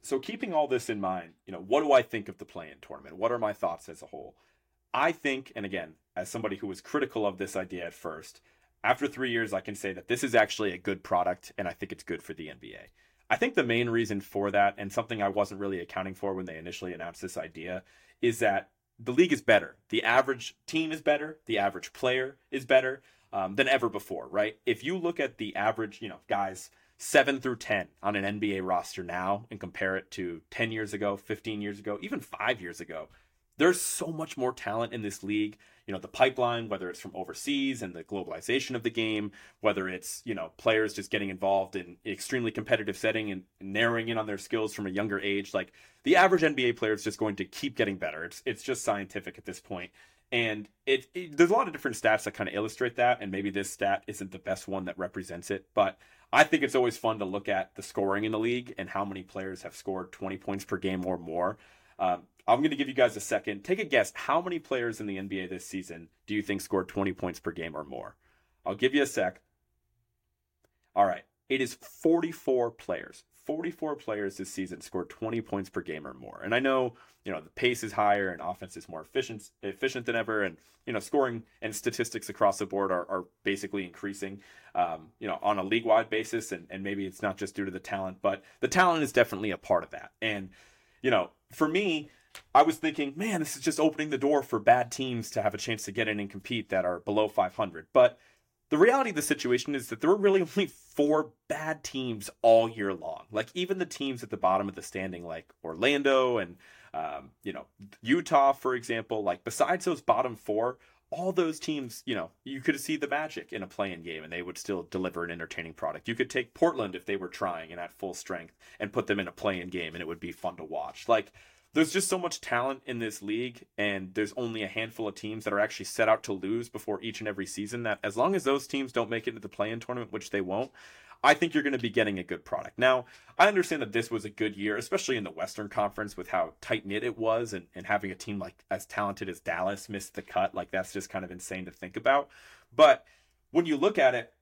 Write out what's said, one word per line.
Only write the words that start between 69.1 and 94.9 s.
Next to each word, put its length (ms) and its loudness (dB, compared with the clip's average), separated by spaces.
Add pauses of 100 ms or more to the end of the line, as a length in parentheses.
All 120 8
right. 180 -2 (240)
It 140 2
is 180 -4
forty-four 920 2
players. 520 -8 (220)
Forty-four 500 -4
players 400 -4
this 140 -8
season 320 -6
scored 260 -6
twenty 320 -4
points 300 -6
per 100 -4
game 260 -10
or 60 -12
more. 320 -16
And 100 0
I 40 4
know, 340 2 (320)
you 80 -4
know, 80 -4
the 80 -20
pace 340 0
is 100 -6
higher 360 4
and 140 -6
offense 340 -8
is 100 -14
more 140 -10
efficient, 480 -6 (140)
efficient 420 -4
than 100 0
ever. 280 2
And, 160 -2 (280)
you 60 -4
know, 80 0
scoring 440 2 (180)
and 120 -4
statistics 540 -2
across 300 4
the 80 -2
board 260 0
are, 180 0
are 140 -2 (200)
basically 400 -2
increasing, 560 -8 (340)
um, 340 0 (100)
you 100 -6
know, 140 -2
on 160 2
a 40 -2
league-wide 480 4
basis. 420 -2
And, 180 -8
and 120 -8
maybe 240 -2
it's 160 -8
not 160 -2
just 160 -6
due 100 -2
to 60 -4
the 80 -8
talent, 420 -6
but 220 0 (180)
the 80 0
talent 340 6
is 100 -2
definitely 380 4
a 80 -4
part 260 2
of 60 -18
that. 220 -14 (100)
And, 280 -2 (520)
you 80 4
know, 200 4 (220)
for 160 2
me, 420 0 (440)
I 80 10
was 140 6
thinking, 400 -2
"Man, 240 -2
this 160 -4
is 60 -12
just 180 0
opening 300 2
the 80 -2
door 240 4
for 160 -2
bad 340 6